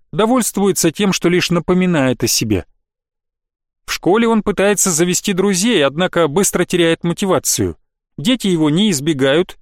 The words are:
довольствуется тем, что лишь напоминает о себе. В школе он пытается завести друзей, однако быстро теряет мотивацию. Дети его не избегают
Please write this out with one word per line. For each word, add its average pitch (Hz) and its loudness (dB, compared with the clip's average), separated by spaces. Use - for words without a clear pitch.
довольствуется 202 0
тем, 202 0
что - -2
лишь 175 0
напоминает 170 0
о 117 0
себе. 104 -2
В - -10
школе 226 0
он 226 2
пытается 196 0
завести 180 -2
друзей, 190 0
однако 160 0
быстро 175 0
теряет 165 0
мотивацию. 165 -2
Дети 233 -2
его 160 2
не 196 2
избегают 147 0